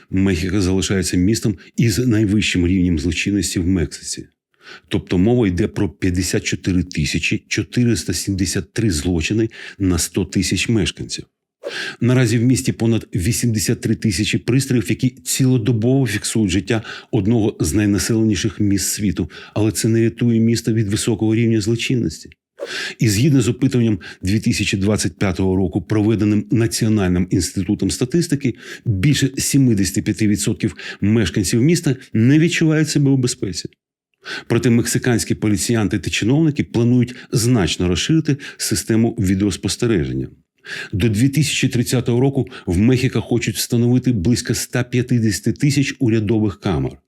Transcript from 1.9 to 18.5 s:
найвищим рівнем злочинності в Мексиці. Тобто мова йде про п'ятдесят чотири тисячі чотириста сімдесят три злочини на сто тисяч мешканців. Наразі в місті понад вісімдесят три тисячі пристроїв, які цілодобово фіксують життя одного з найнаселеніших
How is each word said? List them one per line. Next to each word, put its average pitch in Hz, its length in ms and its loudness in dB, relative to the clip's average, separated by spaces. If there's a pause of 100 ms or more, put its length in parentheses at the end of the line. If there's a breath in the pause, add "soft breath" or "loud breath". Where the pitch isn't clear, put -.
найвищим 107 680 0
рівнем 90 320 2
злочинності 95 640 -2
в 82 60 -2
Мексиці. - 600 -4 (640 loud breath)
Тобто - 300 -2
мова 113 300 4
йде 90 200 0
про - 200 -4
п'ятдесят 92 560 -2
чотири 92 380 -2
тисячі - 640 -4
чотириста 117 640 0
сімдесят 98 600 -4
три 110 180 0
злочини 90 580 0 (300 loud breath)
на 90 200 0
сто - 260 -2
тисяч 95 440 -2
мешканців. - 560 -2 (760 loud breath)
Наразі 123 380 2
в 113 40 0
місті 127 300 2
понад 113 420 0
вісімдесят 110 640 0
три 113 140 0
тисячі 110 440 -2
пристроїв, 127 520 0
які 127 200 0
цілодобово 127 960 2
фіксують 104 440 0
життя 101 320 0 (280 loud breath)
одного 110 500 2
з 80 140 0
найнаселеніших 104 840 2